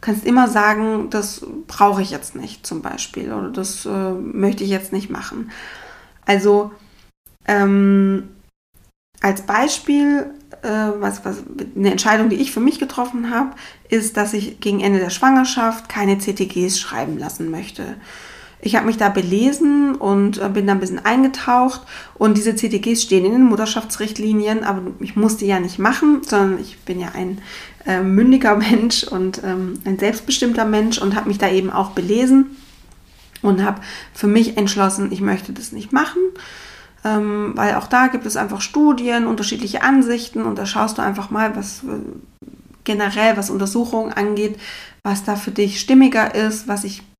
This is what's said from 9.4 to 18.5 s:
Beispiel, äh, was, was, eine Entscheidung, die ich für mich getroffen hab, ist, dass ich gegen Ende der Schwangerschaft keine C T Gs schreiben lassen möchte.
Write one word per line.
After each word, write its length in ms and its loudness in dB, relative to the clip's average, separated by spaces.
Beispiel, 840 0
äh, 360 -2
was, 240 -4
was, 140 -6
eine 160 4
Entscheidung, 380 2
die 60 2
ich 160 0
für 80 -4
mich 180 2
getroffen 560 -4
hab, 240 0
ist, 280 0
dass 160 -2
ich 260 -6
gegen 220 0
Ende 180 2
der 120 -2
Schwangerschaft 760 2
keine 320 0
C 140 -4
T 120 -2
Gs 320 -2
schreiben 400 -6
lassen 320 -8
möchte. 460 -10